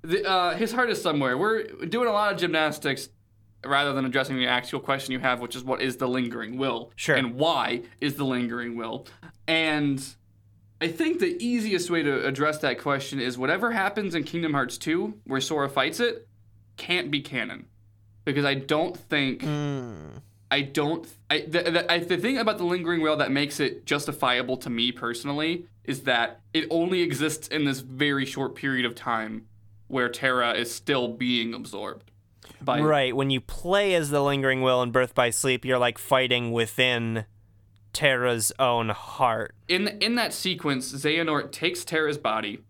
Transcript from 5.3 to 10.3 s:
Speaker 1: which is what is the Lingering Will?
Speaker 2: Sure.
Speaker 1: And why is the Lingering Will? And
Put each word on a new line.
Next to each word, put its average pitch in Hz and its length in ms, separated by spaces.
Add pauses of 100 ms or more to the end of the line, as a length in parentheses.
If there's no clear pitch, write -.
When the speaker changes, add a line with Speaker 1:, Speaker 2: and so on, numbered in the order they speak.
Speaker 1:
which 120 160
is 127 80
what 127 180
is 127 160
the 135 100
Lingering 120 500
Will? 127 400
Speaker 2:
Sure. 151 180
Speaker 1:
And 127 200
why 131 480 (180)
is 139 140
the 143 100
Lingering 120 500
Will? 117 320 (400)
And 151 560 (760)